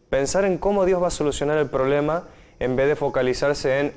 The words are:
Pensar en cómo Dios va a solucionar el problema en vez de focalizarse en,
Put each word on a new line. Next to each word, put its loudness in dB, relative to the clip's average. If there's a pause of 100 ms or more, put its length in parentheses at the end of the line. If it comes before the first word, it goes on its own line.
Pensar 0
en 0
cómo 0
Dios 2
va 0
a -2
solucionar -2
el 0
problema 0 (340)
en 0
vez 2
de 2
focalizarse 0
en, -2